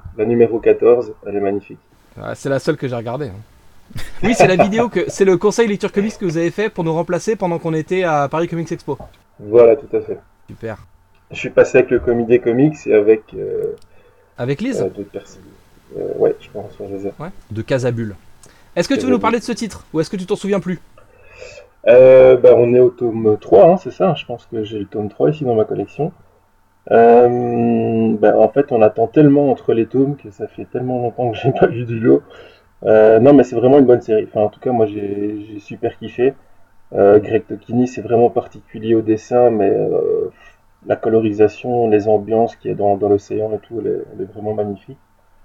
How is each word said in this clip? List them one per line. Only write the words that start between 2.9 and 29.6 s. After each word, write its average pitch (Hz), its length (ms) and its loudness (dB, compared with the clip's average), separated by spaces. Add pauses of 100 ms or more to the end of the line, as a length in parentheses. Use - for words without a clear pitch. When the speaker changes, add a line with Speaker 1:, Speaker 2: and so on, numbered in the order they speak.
Speaker 2:
regardée, 117 320 -10
hein. 98 120 -16 (840)
Oui, 233 100 0
c'est 185 140 2
la 185 80 0
vidéo 208 320 0
que, 180 200 -4
c'est - 160 -2
le 190 120 4
conseil 208 320 0
lecture 202 240 -6
comics 202 260 -4
que 220 60 -8
vous 165 140 -4
avez 170 120 -2
fait 208 200 -6
pour 185 120 -8
nous 160 100 -4
remplacer 170 440 -4
pendant 175 220 -4
qu'on 160 160 -6
était 180 280 -4
à 151 260 -2
Paris 165 200 -4
Comics 170 240 -8
Expo. 151 260 -8 (400)
Speaker 1:
Voilà, 113 380 4
tout - 180 -8
à 110 60 -2
fait. 95 180 -10 (300)
Speaker 2:
Super. 110 300 -14 (520)
Speaker 1:
Je - 60 -18
suis - 140 -10
passé - 280 2
avec 123 120 2
le 120 100 0
comité 120 400 0
comics 131 340 0 (120)
et 113 80 0
avec, 107 280 2 (120)
euh, 92 400 -8 (640)
Speaker 2:
Avec 131 220 -6
Lise ? 226 220 -4
Speaker 1:
euh, 95 60 -4
d'autres 101 220 -14
personnes. 92 320 -18 (540)
Euh, 92 200 -8
ouais, - 240 0
je - 100 -20
pense, 101 300 -16
ouais, 98 120 -14
je 98 60 -10
sais. 98 220 -10
Speaker 2:
Ouais, 160 80 -14 (220)
de 110 120 -10
Casabule. 117 540 -4 (580)
Est-ce 175 140 -2
que 277 60 -2
tu - 60 -2
veux 254 60 -6
Speaker 1:
Casabule. 254 80 2
Speaker 2:
nous 220 60 0
parler 226 180 -2
de - 60 -12
ce 247 80 -6
titre, - 400 -12
ou 160 80 -2
est-ce 156 100 -6
que 214 60 -8
tu 180 100 -10
t'en 202 100 -6
souviens 196 240 -4
plus ? 170 200 -8 (1080)
Speaker 1:
Euh, 131 500 8
bah, 120 200 6
on 120 180 2
est 123 60 6
au 123 100 4
tome 113 500 -2
trois, 190 280 6
hein, 180 80 4
c'est - 160 -8
ça, 180 220 -2
je - 100 -12
pense 120 220 -14
que 113 180 -8
j'ai 107 140 -10
le 98 80 -10
tome 107 220 -8
trois 143 220 -2
ici 151 140 -6
dans 123 100 -2
ma 110 100 2
collection. 104 480 -8 (800)
Euh, 117 1300 2
bah, 110 200 2
en 110 100 6
fait, - 240 -2
on 113 100 2
attend 110 240 2
tellement 143 440 4
entre - 220 -2